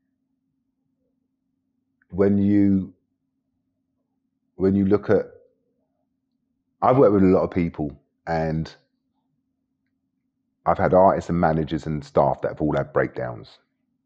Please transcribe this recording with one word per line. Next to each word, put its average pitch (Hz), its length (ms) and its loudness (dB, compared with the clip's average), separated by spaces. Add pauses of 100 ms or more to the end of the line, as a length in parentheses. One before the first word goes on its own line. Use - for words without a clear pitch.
(2000)
when 101 280 0
you, 98 560 0 (1600)
when 95 220 0
you 98 80 2
look 101 260 0
at, 92 160 0 (1600)
I've 127 140 2
worked 113 140 6
with 98 100 4
a 95 40 4
lot 92 180 4
of 87 80 -6
people, 78 440 -6 (300)
and 80 480 -4 (1900)
I've 85 120 0
had 90 160 0
artists 90 360 4
and 85 80 -2
managers 80 480 -2
and 76 180 -6
staff 69 380 -2
that - 60 -4
have 73 120 -10
all 73 160 -2
had 69 160 -6
breakdowns, 64 640 -6 (480)